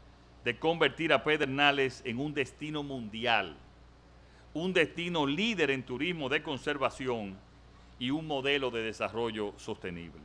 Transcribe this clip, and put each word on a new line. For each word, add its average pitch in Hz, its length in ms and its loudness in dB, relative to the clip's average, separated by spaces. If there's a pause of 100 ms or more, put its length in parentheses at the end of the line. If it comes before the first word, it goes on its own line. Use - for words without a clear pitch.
(440)
de 120 140 0
convertir 160 540 4
a 135 100 6
Pedernales 139 840 2
en 120 140 -4
un 147 160 -2
destino 147 480 -4
mundial, 113 760 0 (1000)
un 180 180 -2
destino 170 520 2
líder 165 460 2
en 135 140 0
turismo 143 440 -4
de 151 140 0
conservación 127 960 -2 (600)
y 127 100 -2
un 160 160 -2
modelo 139 460 0
de 113 100 -2
desarrollo 110 760 -2
sostenible. 85 680 -10